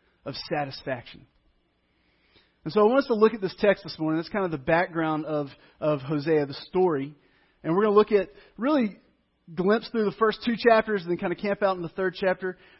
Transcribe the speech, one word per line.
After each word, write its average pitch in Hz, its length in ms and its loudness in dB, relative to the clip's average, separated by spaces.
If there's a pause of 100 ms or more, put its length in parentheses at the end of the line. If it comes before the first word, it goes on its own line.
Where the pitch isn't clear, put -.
(240)
of 139 100 -10
satisfaction." 139 920 -8 (1400)
And 160 80 -10
so 214 80 2
I 208 40 6
want 254 160 6
us 269 80 -4
to 233 60 0
look 220 200 4
at 220 60 -12
this 190 200 -6
text 202 240 2
this - 140 -14
morning. 156 200 -2
That's 170 100 -6
kind 196 180 -2
of 175 40 -4
the 156 80 -6
background 160 680 -2
of, 147 220 -4 (300)
of 151 220 0
Hosea, 147 460 0
the 139 80 -12
story. 151 600 -2 (480)
And 160 140 0
we're 208 80 4
gonna 208 100 2
look 214 180 6
at, 190 180 2 (260)
really 240 400 0 (560)
glimpse 196 360 0
through 220 160 -2
the 196 80 0
first - 340 -2
two 240 100 0
chapters 220 460 2
and 170 80 -10
then 170 80 -2
kinda 175 160 -4
camp 202 300 -4
out 190 100 2
in 180 80 -8
the 165 60 -8
third 185 260 -4
chapter. 185 420 -2 (240)